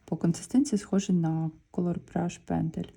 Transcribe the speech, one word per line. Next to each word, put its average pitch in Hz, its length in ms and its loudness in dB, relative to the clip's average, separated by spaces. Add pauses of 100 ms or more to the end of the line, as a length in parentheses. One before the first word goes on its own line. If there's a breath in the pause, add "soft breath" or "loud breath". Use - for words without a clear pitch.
по - 120 -4
консистенції 208 640 2
схожий 196 380 0
на 160 340 0 (220)
Color 175 260 -2
Brush 175 460 -4
пентель. 165 520 -2